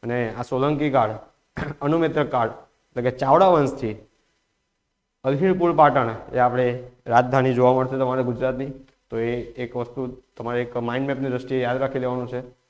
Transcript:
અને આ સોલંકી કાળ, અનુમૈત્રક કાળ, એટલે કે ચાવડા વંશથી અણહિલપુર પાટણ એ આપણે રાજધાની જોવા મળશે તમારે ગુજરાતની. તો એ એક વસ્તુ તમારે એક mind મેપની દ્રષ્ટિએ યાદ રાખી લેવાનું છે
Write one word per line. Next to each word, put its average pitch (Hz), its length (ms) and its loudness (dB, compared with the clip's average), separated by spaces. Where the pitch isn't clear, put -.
અને 117 300 -4
આ 110 80 -10
સોલંકી 143 480 -2
કાળ, 123 200 2
અનુમૈત્રક 156 500 0
કાળ, 120 180 0
એટલે - 520 -14
કે 123 160 -2
ચાવડા 160 320 6
વંશથી 135 460 2
અણહિલપુર 170 520 2
પાટણ 139 340 6
એ 123 40 -2
આપણે 123 460 2
રાજધાની 127 460 4
જોવા 127 200 6
મળશે 131 240 0
તમારે 131 260 0
ગુજરાતની. 131 420 -4
તો 117 80 -6
એ 117 240 -4
એક 120 340 -12
વસ્તુ 123 320 -8
તમારે 120 240 -4
એક 123 160 -6
mind 120 300 -4
મેપની 135 220 -4
દ્રષ્ટિએ 127 320 -4
યાદ 123 160 -2
રાખી 131 220 -2
લેવાનું 127 280 -4
છે 123 420 -12